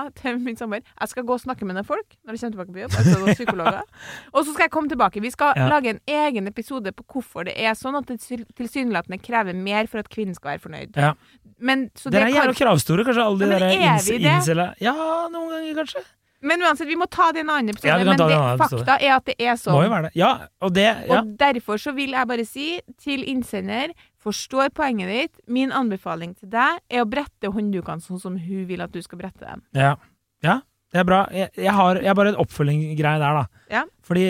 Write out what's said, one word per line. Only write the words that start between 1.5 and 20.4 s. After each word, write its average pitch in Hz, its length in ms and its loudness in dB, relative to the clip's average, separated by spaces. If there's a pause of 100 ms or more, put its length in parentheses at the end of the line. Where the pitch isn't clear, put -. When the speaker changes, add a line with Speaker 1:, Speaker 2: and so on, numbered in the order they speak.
Speaker 1:
med 185 160 -6
noen 208 80 -6
folk 359 300 -6 (100)
når 220 80 -10
jeg 226 80 -10
kommer 220 140 -6
tilbake 185 180 -12
på 202 80 -10
jobb. - 80 -8
Jeg 113 160 4
skal 185 160 4
gå - 80 -6
til - 80 -2
psykologer. 190 420 -2 (260)
Speaker 2:
<laughs> - 260 -10
Speaker 1:
Og 294 100 4
så 302 80 -8
skal 330 140 2
jeg - 80 -2
komme 302 160 0
tilbake. 214 320 0
Vi 247 80 -4
skal 285 260 2
Speaker 2:
Ja. - 140 4
Speaker 1:
lage 294 240 2
en - 120 -14
egen 285 440 0
episode 226 420 -8
på - 140 -16
hvorfor 180 400 -8
det - 100 -8
er 220 220 0
sånn 269 180 -6
at 269 140 -6
det 233 100 -8
til-, 233 240 -10 (140)
tilsynelatende 226 640 -4
krever 214 320 -2
mer 202 320 -2
for 220 160 -8
at - 60 -14
kvinnen 190 280 -6
skal 143 200 -10
være - 80 -14
fornøyd. 156 320 -14
Speaker 2:
Ja. 147 160 4 (480)
Speaker 1:
Men, 262 340 0
så - 160 -10
Speaker 2:
Dere 214 160 4
Speaker 1:
det 262 80 2
Speaker 2:
er - 40 4
Speaker 1:
kan 277 100 4
Speaker 2:
jævla 254 100 0
kravstore, 185 460 4
kanskje 240 200 2
alle 208 140 2
de 196 60 2
Speaker 1:
Ja, 202 60 2
men 190 100 4
Speaker 2:
der 185 60 2
Speaker 1:
er 233 300 4
Speaker 2:
ins-, 196 140 0
Speaker 1:
vi 240 80 0
det? 226 160 4
Speaker 2:
incela-, 170 460 2
ja, 226 120 2 (400)
noen 330 180 -8
ganger 320 300 -6
kanskje. 339 220 -8 (400)
Speaker 1:
Men 330 200 0
uansett, 311 240 2
vi 311 80 -4
må 349 160 -2
ta 339 220 2
det 320 80 -4
i 302 40 -4
en 311 60 -4
annen 240 240 0
episode, 147 160 0
Speaker 2:
Ja, 160 80 6
vi 185 60 2
kan 190 80 6
Speaker 1:
men 175 80 4
Speaker 2:
ta 160 80 6
det - 20 6
i 156 60 4
Speaker 1:
det, - 20 4
Speaker 2:
en 139 80 4
annen 123 140 2
episode. 123 260 2
Speaker 1:
fakta 269 160 4
er 269 140 6
at 254 100 0
det 262 140 -2
er 233 180 0
sånn. - 160 2
Speaker 2:
Må 143 80 6
jo 214 80 4
være 170 160 0
det. - 80 -10
Ja, 185 160 4 (320)